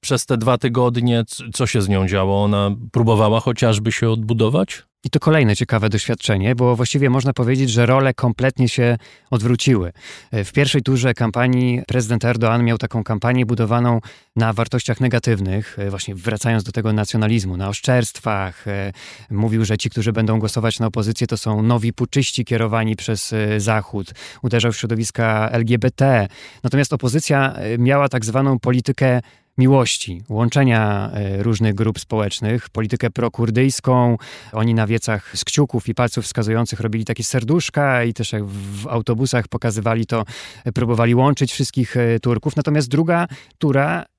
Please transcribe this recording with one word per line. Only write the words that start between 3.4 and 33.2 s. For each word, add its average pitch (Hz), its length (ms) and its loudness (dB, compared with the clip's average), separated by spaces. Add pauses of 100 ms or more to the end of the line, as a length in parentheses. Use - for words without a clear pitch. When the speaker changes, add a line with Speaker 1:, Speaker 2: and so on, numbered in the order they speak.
Speaker 1:
chociażby 113 520 0
się 113 180 0
odbudować? 113 720 0 (220)
Speaker 2:
I - 60 -4
to - 100 0
kolejne 143 360 4
ciekawe 110 320 0
doświadczenie, 107 680 0
bo 123 220 2
właściwie 131 340 0
można 131 220 2
powiedzieć, 131 380 0
że 117 160 4
role 131 280 4
kompletnie 127 540 0
się 120 300 0 (320)
odwróciły. 113 640 2 (400)
W 104 200 -4
pierwszej 139 300 2
turze 127 320 0
kampanii 123 720 0
prezydent 107 380 -2
Erdoğan 117 380 2
miał 117 160 2
taką - 260 -4
kampanię 120 420 0
budowaną 117 540 2 (360)
na 113 160 2
wartościach 117 480 -2
negatywnych, 110 760 0 (140)
właśnie 98 240 -8
wracając 107 500 -2
do 107 80 -10
tego 110 200 -2
nacjonalizmu, 107 640 0
na 98 120 -4
oszczerstwach. 101 960 -2 (680)
Mówił, 110 340 0
że 104 140 -2
ci, 107 120 -4
którzy 113 220 -2
będą 110 260 0
głosować 110 400 -2
na 113 80 0
opozycję, 110 400 -2
to 117 100 -4
są 107 260 -2
nowi 113 300 2
puczyści 127 520 -2
kierowani 113 520 0
przez, - 360 -4
e, 107 280 0
Zachód. 104 520 -2 (300)
Uderzał 120 300 2
w - 40 -4
środowiska 110 760 0
L 117 120 0
G 117 140 2
B 127 120 2
T. 123 380 2 (340)
Natomiast 139 300 0
opozycja, 135 640 0
e, 110 240 -4
miała 139 300 4
tak 120 160 -2
zwaną 131 340 0
politykę 127 600 2 (380)
miłości, 127 680 2
łączenia, 110 840 2
e, 98 280 -2
różnych 110 320 2
grup 101 240 0
społecznych, 110 720 -4
politykę 113 420 -4
prokurdyjską. 120 1080 0 (360)